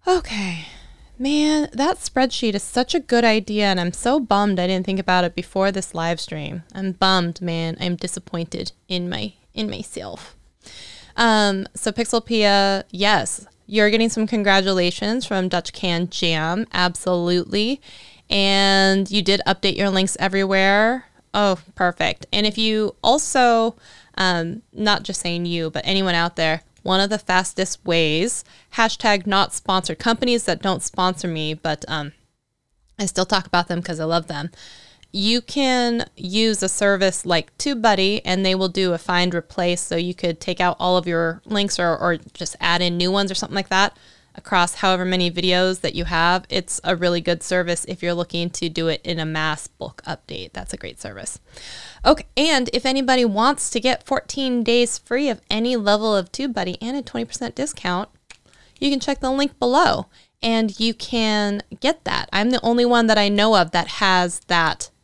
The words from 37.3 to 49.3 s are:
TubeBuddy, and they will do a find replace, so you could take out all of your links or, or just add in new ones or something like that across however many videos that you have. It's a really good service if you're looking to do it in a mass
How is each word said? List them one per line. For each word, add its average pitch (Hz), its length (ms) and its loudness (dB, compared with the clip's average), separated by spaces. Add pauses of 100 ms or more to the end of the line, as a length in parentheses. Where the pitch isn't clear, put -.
TubeBuddy, 214 640 0
and 185 220 0
they 185 80 2
will 190 160 0
do 185 240 0
a 165 60 -4
find 180 340 0
replace, 175 480 -2
so - 140 -4
you 175 180 -4
could 170 260 -4
take 180 220 -4
out 180 180 2
all 180 180 2
of 175 100 -2
your 165 380 -2
links 202 340 -2
or, 170 180 2
or 170 200 0 (160)
just - 280 -10
add 175 200 2
in 175 140 0
new 175 160 0
ones 196 200 0
or 185 40 -6
something - 200 -6
like 196 140 -4
that 196 280 0 (380)
across 180 400 0
however 185 280 0
many 180 280 0
videos 180 500 0
that - 140 -4
you 170 100 -4
have. 170 420 2
It's - 360 -4
a 185 120 2
really 175 260 0
good 170 200 -2
service 175 440 -2
if 175 180 -10
you're 175 100 -2
looking 170 380 -4
to - 180 -6
do 165 180 -2
it 156 160 -2
in 170 140 -4
a 160 80 -4
mass 156 400 -4